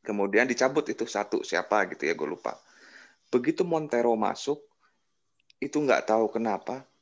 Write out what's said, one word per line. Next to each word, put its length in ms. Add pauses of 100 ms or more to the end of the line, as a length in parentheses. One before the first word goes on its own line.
Kemudian 440
dicabut 420
itu 180
satu, 380
siapa 440
gitu 180
ya, 80
gue 140
lupa. 300 (720)
Begitu 340
Montero 520
masuk, 460 (960)
itu 180
nggak 300
tahu 240
kenapa, 500 (220)